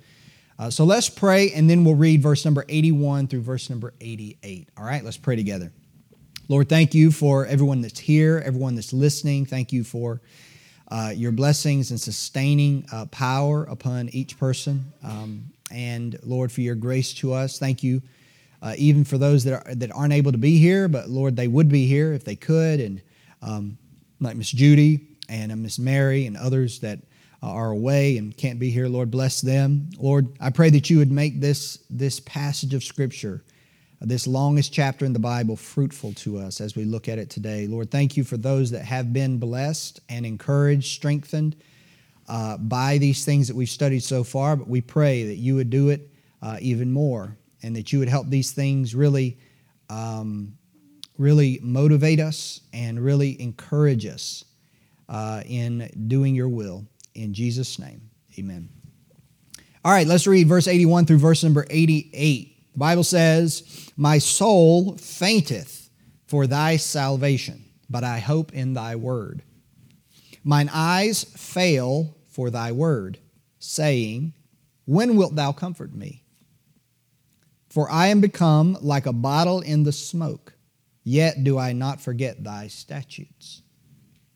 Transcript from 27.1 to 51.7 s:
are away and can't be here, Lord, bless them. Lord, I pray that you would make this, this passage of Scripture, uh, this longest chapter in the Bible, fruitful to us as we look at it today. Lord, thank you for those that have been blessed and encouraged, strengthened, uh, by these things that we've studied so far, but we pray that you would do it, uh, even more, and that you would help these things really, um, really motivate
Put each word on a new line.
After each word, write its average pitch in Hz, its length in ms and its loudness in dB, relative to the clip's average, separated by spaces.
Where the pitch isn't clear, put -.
are 110 300 -6
away 135 460 2
and 107 180 -8
can't 123 240 -6
be 127 100 -2
here, 123 200 0
Lord, 123 200 -2
bless 131 300 -2
them. 139 580 0
Lord, 139 300 2
I 127 80 -4
pray 160 220 6
that 147 180 6
you 165 80 6
would 139 140 4
make 143 280 0
this, 143 400 -2
this 127 300 -4
passage 143 540 -6
of 131 100 -4
Scripture, 120 600 -8
uh, - 60 -12
this 123 220 -4
longest 143 460 0
chapter 139 320 -2
in 131 80 -2
the 117 60 0
Bible, 117 360 -2
fruitful - 600 -6
to 104 220 -8
us 98 220 -10
as 104 160 -10
we 107 80 -6
look 110 240 -6
at 113 100 -6
it 107 120 -10
today. 104 360 -8
Lord, 113 240 -8
thank 139 280 0
you 135 60 0
for 120 140 -8
those 131 340 -2
that 117 120 -8
have 123 280 -6
been 131 280 -2
blessed 127 680 -8
and 120 160 -10
encouraged, 139 680 0
strengthened, 151 640 -4
uh, 110 300 -6
by 127 420 0
these 139 260 2
things 143 220 2
that 120 80 -8
we've 123 120 -2
studied 135 360 -2
so 127 200 -2
far, 139 320 -2
but 131 120 -6
we 123 140 -2
pray 131 440 0
that 104 120 -8
you 127 180 0
would 123 160 0
do 139 180 4
it, 143 180 -2
uh, 110 180 -10
even 123 300 -2
more, 120 440 -2
and 117 120 -8
that 110 160 -10
you 143 60 2
would 131 100 0
help 131 220 -2
these 131 220 -2
things 135 420 -2
really, 135 460 0
um, 107 640 -10
really 139 440 4
motivate 147 580 2